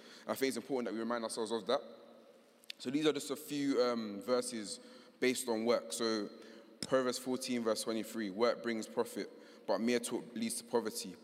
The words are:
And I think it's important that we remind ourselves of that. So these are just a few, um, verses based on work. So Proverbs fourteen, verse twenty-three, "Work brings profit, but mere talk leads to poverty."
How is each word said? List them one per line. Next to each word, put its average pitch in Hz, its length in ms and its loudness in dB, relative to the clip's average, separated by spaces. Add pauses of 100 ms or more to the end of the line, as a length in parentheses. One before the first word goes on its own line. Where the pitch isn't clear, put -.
(240)
And 110 100 -4
I - 20 -4
think 135 140 2
it's 117 80 -2
important 123 300 -2
that 98 60 -2
we 110 60 -2
remind 113 240 -2
ourselves 110 280 -4
of 113 160 0
that. 139 140 2 (1000)
So - 100 -6
these 151 160 2
are 151 80 6
just 139 180 -6
a 135 60 -4
few, 139 440 0
um, 110 420 0
verses 120 580 -2 (400)
based 127 260 2
on 113 160 2
work. 117 300 4
So 110 340 2 (540)
Proverbs 127 360 4
fourteen, 123 460 0
verse 110 200 2
twenty-three, 113 480 -2
"Work 110 300 2
brings 113 260 -2
profit, 107 440 -2 (340)
but 98 140 4
mere 117 220 4
talk 117 240 -4 (100)
leads 113 200 -2
to - 100 -8
poverty." 107 580 -2